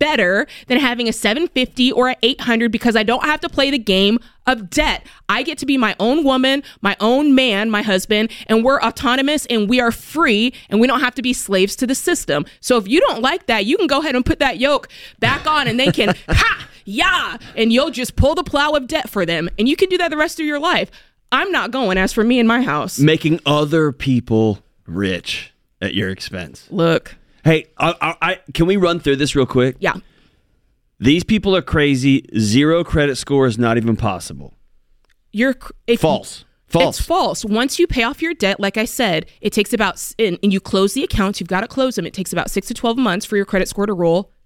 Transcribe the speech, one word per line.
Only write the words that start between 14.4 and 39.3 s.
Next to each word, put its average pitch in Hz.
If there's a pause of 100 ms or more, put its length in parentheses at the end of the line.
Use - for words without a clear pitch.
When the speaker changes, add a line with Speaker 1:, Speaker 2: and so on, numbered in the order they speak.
Speaker 1:
that 254
yoke 269 (320)
back -
on 294
and 226
they 277
can, 214
<laughs> -
ha! - (240)
Yeah, 277 (180)
and 226
you'll 269
just 240
pull 285
the 349
plow 294
of 277
debt 311
for 190
them, 170
and 220
you 320
can 381
do 359
that 349
the 311
rest 311
of 302
your 294
life. 320 (400)
I'm 349
not 226
going, 214
as 185
for 214
me 247
and 226
my 240
house. 151
Speaker 2:
Making 156
other 147
people 110 (260)
rich 90 (300)
at 98
your 95
expense. 90
Speaker 1:
Look. 165 (300)
Speaker 2:
Hey, 160 (100)
I, 165
I, 160 (160)
I, 185 (140)
can 165
we 202
run 175
through 139
this 143
real 135
quick? 127
Speaker 1:
Yeah. 180 (1040)
Speaker 2:
These 151
people 196
are 175
crazy. 139 (140)
Zero 143
credit 143
score 139
is 113
not 117
even 113
possible. 85 (760)
Speaker 1:
You're 247
cr-, - (140)
if 233
Speaker 2:
False. - (220)
False. 170
Speaker 1:
It's -
false. 330
Once 226
you 349
pay 247
off 269
your 330
debt, 196
like 196
I 220
said, 180 (160)